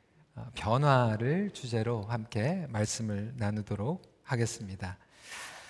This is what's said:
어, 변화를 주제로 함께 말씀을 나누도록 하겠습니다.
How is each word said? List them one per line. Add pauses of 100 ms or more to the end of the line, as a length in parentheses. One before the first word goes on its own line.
(340)
어,
변화를
주제로
함께
말씀을
나누도록 (220)
하겠습니다. (720)